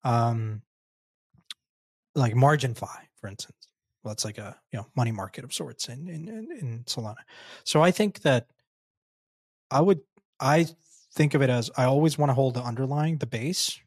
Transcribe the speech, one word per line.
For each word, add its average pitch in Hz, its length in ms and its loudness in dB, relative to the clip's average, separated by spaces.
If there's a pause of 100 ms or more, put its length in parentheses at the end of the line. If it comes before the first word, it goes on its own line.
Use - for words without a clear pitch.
Um, 117 580 0 (1500)
like 120 200 2
Margin 135 380 4
Fi, - 420 -14
for - 120 -16
instance. - 420 -16 (340)
Well, 107 80 -10
that's 107 140 -6
like 107 140 -10
a, 101 200 -16 (140)
you 110 60 -8
know, 104 160 -12
money 117 160 0
market 98 340 -8
of - 80 -12
sorts - 340 -10
in, 139 220 -14
in, 160 180 -12
in, 226 240 -14
in 123 340 -8
Solana. - 380 -8 (400)
So - 180 2
I 180 100 6
think 208 320 -2
that 127 240 4 (1200)
I 139 100 4
would, 185 200 4 (380)
I 151 260 4 (480)
think 151 220 4
of 139 80 4
it 127 80 4
as 120 260 0
I 127 60 4
always 143 340 4
wanna 143 160 2
hold 127 220 2
the 123 80 -4
underlying, 135 560 -2
the 127 80 -4
base 120 600 -4